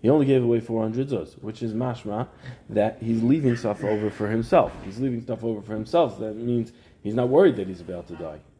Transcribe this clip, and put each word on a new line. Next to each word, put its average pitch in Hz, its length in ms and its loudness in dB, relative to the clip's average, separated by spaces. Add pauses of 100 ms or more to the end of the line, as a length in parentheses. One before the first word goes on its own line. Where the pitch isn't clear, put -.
He 110 60 6
only 143 180 6
gave 131 160 6
away 117 160 4
four 113 240 -2
hundred 120 260 -2
zuz, 92 320 -4
which - 220 -8
is 110 100 -4
mashma 117 540 -4 (420)
that 107 320 0
he's 113 220 0
leaving 131 320 4
stuff 104 280 -4
over 107 280 0
for 104 160 -4
himself. 113 440 2 (120)
He's 98 160 -12
leaving 127 220 -2
stuff 117 220 -8
over 110 180 -4
for 107 120 -10
himself. 113 460 0
That 110 160 -6
means 117 380 -2 (280)
he's 104 120 -6
not 123 160 2
worried 156 280 6
that 95 100 -4
he's 90 140 -10
about 87 260 -10
to 85 80 -12
die. 78 240 -10 (200)